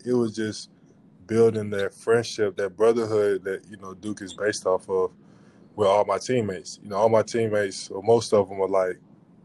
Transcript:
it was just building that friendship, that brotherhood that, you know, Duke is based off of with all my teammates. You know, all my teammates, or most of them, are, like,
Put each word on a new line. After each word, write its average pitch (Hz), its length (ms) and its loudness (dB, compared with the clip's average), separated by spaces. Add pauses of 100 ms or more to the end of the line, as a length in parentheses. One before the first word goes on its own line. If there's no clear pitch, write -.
it 123 80 -2
was 117 220 0
just 107 360 -6 (560)
building 110 440 2
that 98 240 -4
friendship, 113 600 0
that 95 200 -4
brotherhood 107 680 2
that, 95 240 -8
you 104 100 -18
know, 95 160 -14
Duke 101 260 -10
is 92 140 -12
based 104 320 -4
off 92 220 -2
of 95 220 -2 (640)
with 101 140 2
all 101 160 4
my 98 140 0
teammates. 104 640 -4
You 101 80 -18
know, 98 60 -6
all 110 120 4
my 110 140 4
teammates, 104 680 -4
or 98 120 -10
most 113 300 2
of 101 160 4
them, 98 120 -8
are, 95 80 0
like, 92 300 -2 (460)